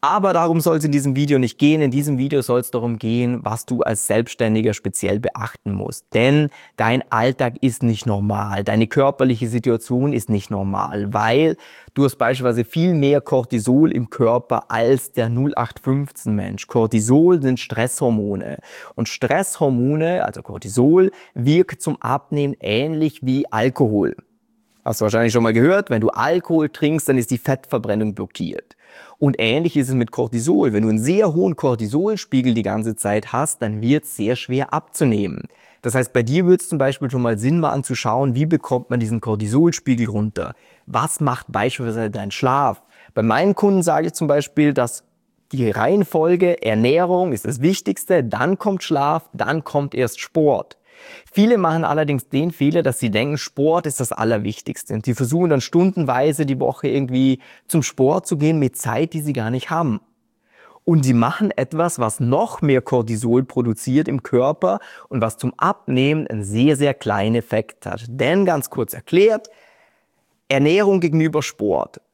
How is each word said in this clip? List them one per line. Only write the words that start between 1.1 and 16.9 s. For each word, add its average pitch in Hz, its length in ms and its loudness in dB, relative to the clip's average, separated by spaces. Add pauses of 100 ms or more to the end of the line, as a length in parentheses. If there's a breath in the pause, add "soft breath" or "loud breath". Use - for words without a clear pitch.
Video 143 220 2
nicht 123 200 0
gehen. 151 220 4
In 139 100 2
diesem 143 280 0
Video 139 240 0
soll 123 180 0
es 120 100 -8
darum 117 280 -4
gehen, 120 440 -2
was 113 220 -6
du 127 160 -4
als - 260 -2
Selbstständiger 110 680 0
speziell 98 440 -4
beachten 110 540 -6
musst. - 400 -8
Denn 143 380 2 (260 loud breath)
dein 120 340 0
Alltag 120 520 0
ist 123 200 0
nicht 113 220 0
normal. 101 580 -2
Deine 110 260 0
körperliche 131 600 0
Situation 123 640 -2
ist 113 160 -4
nicht 104 220 -2
normal, 98 640 -4
weil 127 420 2 (380 loud breath)
du 139 100 2
hast 131 120 0
beispielsweise 123 480 0
viel 175 300 0
mehr 143 280 2
Cortisol 127 680 2
im 117 200 -4
Körper - 600 0
als 117 420 0
der 117 180 -2
null 131 260 -2
acht - 240 -4
fünfzehn 135 540 -4
Mensch. 98 320 -6
Cortisol 123 760 4